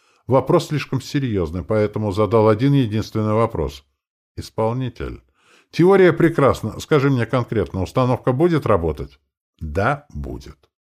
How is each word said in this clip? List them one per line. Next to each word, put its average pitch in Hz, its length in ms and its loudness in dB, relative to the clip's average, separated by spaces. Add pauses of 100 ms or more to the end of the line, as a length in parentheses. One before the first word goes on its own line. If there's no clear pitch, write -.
(280)
Вопрос 147 400 2
слишком 139 340 -4
серьезный, 95 600 -4
поэтому 107 480 -2
задал 107 380 2
один 127 240 2
единственный 107 600 -2
вопрос. 107 500 -2 (520)
«Исполнитель, 113 840 -6 (500)
теория 185 420 6
прекрасна. 139 680 0
Скажи 143 300 0
мне 120 160 0
конкретно, 101 580 -2
установка 127 500 0
будет 160 320 0
работать?» 80 540 -2 (400)
«Да, 98 540 -4
будет». 64 560 -12 (280)